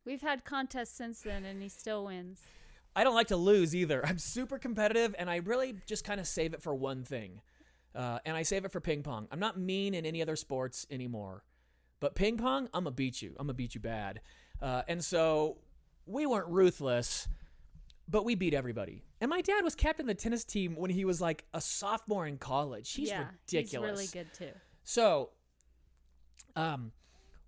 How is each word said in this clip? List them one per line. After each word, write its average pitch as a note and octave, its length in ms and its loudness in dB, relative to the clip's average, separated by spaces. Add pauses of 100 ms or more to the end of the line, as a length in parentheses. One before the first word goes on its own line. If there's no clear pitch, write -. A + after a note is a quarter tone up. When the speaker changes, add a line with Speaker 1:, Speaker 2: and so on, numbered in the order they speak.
Speaker 1:
We've C4 160 -6
had C#4+ 240 -2
contests C4 460 -4
since A#3 320 -8
then, G3+ 220 -4
and G3 180 -8
he G3 60 -8
still G#3 380 -4
wins. F#3 360 -10 (520)
Speaker 2:
I G3+ 100 6
don't B3+ 100 6
like A#3 140 6
to G3 80 4
lose F3 380 8
either. D3+ 300 2
I'm E3+ 140 2
super B3+ 400 -4
competitive, A3 600 2
and F3+ 120 -2
I F3 60 2
really A#3+ 380 0 (120)
just - 180 -4
kinda G3+ 200 -2
save E3 300 0
it - 80 -8
for D3+ 120 -2
one C3 300 -2
thing. G#2+ 360 -8 (540)
Uh, A#2+ 300 -4
and D#3+ 120 -4
I D#3+ 60 -2
save F#3+ 220 0
it F#3+ 80 -8
for F3 80 -4
ping D3 220 -2
pong. A2 280 -6
I'm D3+ 100 -8
not F#3+ 180 -2
mean F#3+ 360 0
in E3 100 -4
any E3 160 -2
other D#3 160 -2
sports C3 540 -4
anymore. A2 540 -8 (560)
But C#3+ 160 0
ping A3+ 200 4
pong, B3+ 380 0
I'ma F3 160 -2
beat C3 320 -2
you. F2+ 160 -10
I'ma C#3 140 -2
beat B2 220 -4
you A2+ 60 -8
bad. G#2+ 400 -4 (400)
Uh, B2+ 280 0
and E3+ 160 -2
so D#3 540 2 (480)
we C#4 200 0
weren't G3+ 220 2
ruthless, D#3+ 800 4 (800)
but G3+ 160 2
we A#3+ 100 4
beat F3 200 2
everybody. A#2 500 -2 (160)
And A#3+ 80 2
my F4 120 2
dad G4+ 220 4
was E4 140 0
captain D4+ 320 2
of G3 80 0
the - 40 -8
tennis A3+ 240 -2
team F#3 300 -2
when F#3 160 -2
he F#3+ 140 2
was, F3+ 160 2
like, E3 240 -2 (100)
a D#3+ 60 -4
sophomore G3+ 640 -2
in C#3+ 120 -6
college. C3 540 -2
He's C#4+ 180 -2
Speaker 1:
Yeah, F#3 180 -4
Speaker 2:
ridiculous. E3+ 720 -2
Speaker 1:
he's F#3+ 140 -6
really F3 100 -8
good, D#3+ 100 -20
too. D#3 180 -12 (300)
Speaker 2:
So, F3+ 480 4 (1300)
um, C#3+ 360 -2 (540)